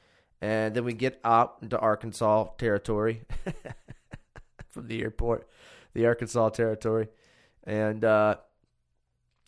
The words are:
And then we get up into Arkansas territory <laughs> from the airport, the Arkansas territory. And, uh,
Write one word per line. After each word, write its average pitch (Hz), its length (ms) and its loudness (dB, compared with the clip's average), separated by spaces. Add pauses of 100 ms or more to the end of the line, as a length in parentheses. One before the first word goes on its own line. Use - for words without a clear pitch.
(420)
And 110 340 -2
then 120 80 -2
we 120 100 -4
get 127 300 -4
up 117 400 2
into 113 160 -4
Arkansas 107 800 2
territory 110 640 0 (240)
<laughs> - 1200 -16
from - 180 -16
the 113 160 -6
airport, 113 440 -2 (460)
the 113 140 2
Arkansas 117 420 2
territory. 110 580 0 (560)
And, 107 400 -2
uh, 107 340 4 (1080)